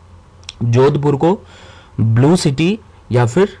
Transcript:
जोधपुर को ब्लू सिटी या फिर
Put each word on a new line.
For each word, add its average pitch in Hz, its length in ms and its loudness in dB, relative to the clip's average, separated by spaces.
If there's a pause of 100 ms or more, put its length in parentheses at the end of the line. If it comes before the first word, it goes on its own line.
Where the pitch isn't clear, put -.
(640)
जोधपुर 139 540 0
को 165 240 0 (600)
ब्लू 120 360 2
सिटी 165 420 -2 (340)
या 120 140 2
फिर 180 220 0 (120)